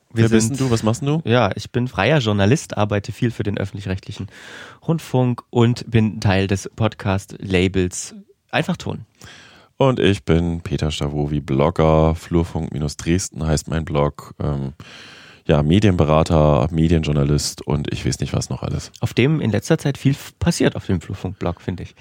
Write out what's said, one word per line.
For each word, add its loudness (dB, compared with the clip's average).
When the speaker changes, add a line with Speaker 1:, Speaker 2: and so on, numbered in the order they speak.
Speaker 1:
wir 4
Speaker 2:
Wer 4
bist 4
Speaker 1:
sind -4
Speaker 2:
denn 0
du? -2
Was 0
machst 0
denn -4
du? 0
Speaker 1:
Ja, 2
ich -12
bin -2
freier 2
Journalist, 2
arbeite -2
viel -2
für -6
den -4
öffentlich-rechtlichen -8
Rundfunk 0
und 2
bin 2
Teil 2
des -2
Podcast-Labels -2
Einfachton. -4
Speaker 2:
Und 2
ich 0
bin 0
Peter -4
Stavovi, -4
Blogger. 2
Flurfunk -2
Dresden -2
heißt -2
mein -2
Blog. -2
Ähm, -4
ja, 4
Medienberater, 4
Medienjournalist 2
und -4
ich -6
weiß -4
nicht, -6
was -4
noch -8
alles. -6
Speaker 1:
Auf -2
dem 2
in 0
letzter 2
Zeit -4
viel 2
f-, -12
passiert 0
auf -10
dem -2
Flurfunk-Blog, -8
finde -8
ich. -16